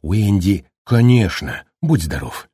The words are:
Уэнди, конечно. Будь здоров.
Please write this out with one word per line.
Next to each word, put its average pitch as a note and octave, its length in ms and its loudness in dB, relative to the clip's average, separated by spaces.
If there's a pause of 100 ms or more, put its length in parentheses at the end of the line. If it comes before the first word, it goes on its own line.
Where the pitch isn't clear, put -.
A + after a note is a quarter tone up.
Уэнди, G2 640 0 (200)
конечно. A#2+ 800 2 (180)
Будь D3+ 220 0
здоров. - 500 -10